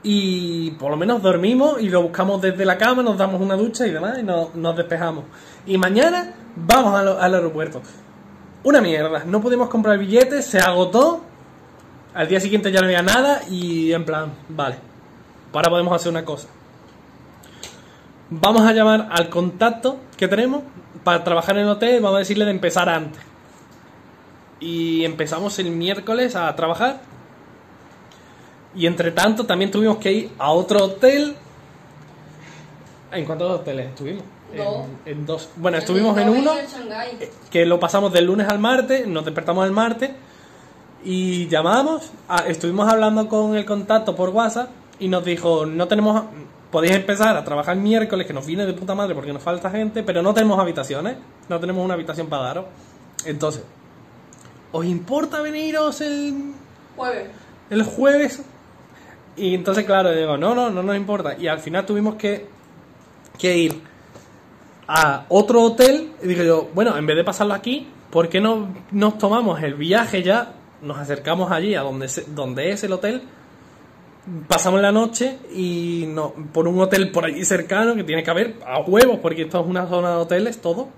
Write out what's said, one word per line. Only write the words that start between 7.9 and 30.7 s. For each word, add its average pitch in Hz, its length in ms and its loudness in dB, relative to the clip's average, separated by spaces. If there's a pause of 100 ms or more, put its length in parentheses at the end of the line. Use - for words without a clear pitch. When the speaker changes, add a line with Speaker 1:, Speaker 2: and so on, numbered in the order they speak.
Speaker 1:
Una 277 160 8
mierda, 156 460 0
no 202 140 0
pudimos 240 280 0
comprar 214 280 2
billetes, 247 480 4
se - 140 0
agotó. 185 640 4 (920)
Al 160 120 0
día 185 140 2
siguiente 202 320 0
ya 190 80 4
no 185 60 4
había 180 160 2
nada 254 460 4
y 170 440 -2
en 165 120 0
plan, 156 280 -4 (160)
"Vale, 143 280 -4 (800)
ahora 165 160 2
podemos 175 240 2
hacer 170 160 -2
una 160 140 -4
cosa. 151 240 -10 (1800)
Vamos 196 340 4
a 220 100 8
llamar 220 380 4
al 170 200 0
contacto 226 720 0 (180)
que 185 100 0
tenemos 254 360 0 (380)
para 175 220 2
trabajar 175 320 0
en 208 60 0
el 208 80 2
hotel, 226 320 2
vamos 196 140 2
a - 20 2
decirle 202 260 0
de 208 60 2
empezar 180 400 0
antes". 156 320 -6 (1400)
Y 165 440 -2
empezamos 160 540 -4
el 180 120 -2
miércoles 196 680 -2
a 160 200 -2
trabajar. 170 440 0 (1700)
Y 170 120 0
entre 170 260 0
tanto 214 340 2
también 190 240 0
tuvimos 214 280 2
que 196 140 -2
ir 220 260 -2
a 139 120 0
otro 190 340 4